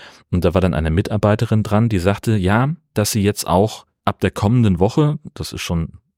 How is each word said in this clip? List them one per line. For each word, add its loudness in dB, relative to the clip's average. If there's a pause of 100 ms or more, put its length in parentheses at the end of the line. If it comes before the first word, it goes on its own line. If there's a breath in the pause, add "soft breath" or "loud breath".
(320 loud breath)
und 0
da 2
war 4
dann 2
eine -2
Mitarbeiterin 0
dran, 0
die 0
sagte, 0
ja, 0 (220)
dass 0
sie 0
jetzt -2
auch 0 (180)
ab -4
der 0
kommenden 2
Woche, 0 (160)
das -12
ist -10
schon -6 (180)